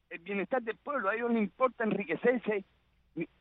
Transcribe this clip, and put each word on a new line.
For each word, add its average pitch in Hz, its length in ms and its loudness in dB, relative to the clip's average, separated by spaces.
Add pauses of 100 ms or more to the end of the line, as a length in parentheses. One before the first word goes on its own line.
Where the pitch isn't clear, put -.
(100)
el 170 100 -12
bienestar 196 420 -2
del 220 160 -6
pueblo, 240 320 -2
a 220 40 0
ellos 233 160 -2
les 226 120 4
importa 240 420 0
enriquecerse 214 800 0 (760)